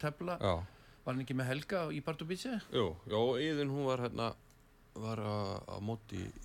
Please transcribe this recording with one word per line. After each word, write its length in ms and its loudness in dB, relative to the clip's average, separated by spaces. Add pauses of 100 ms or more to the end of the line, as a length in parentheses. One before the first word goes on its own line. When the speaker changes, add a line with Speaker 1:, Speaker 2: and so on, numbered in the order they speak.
Speaker 1:
tefla. 340 -2
Speaker 2:
Já. 160 4 (460)
Speaker 1:
Var 140 -2
hann 100 0
ekki 140 -2
með 100 2
Helga 320 0 (140)
í 80 -4
Pardubice? 560 -4 (160)
Speaker 2:
Jú, 120 4 (220)
já, 100 2 (220)
Iðunn, 320 2
hún 160 2
var 160 2
hérna, 240 0 (720)
var 220 -2
á, 140 2 (280)
á 160 -6
móti 400 -4 (240)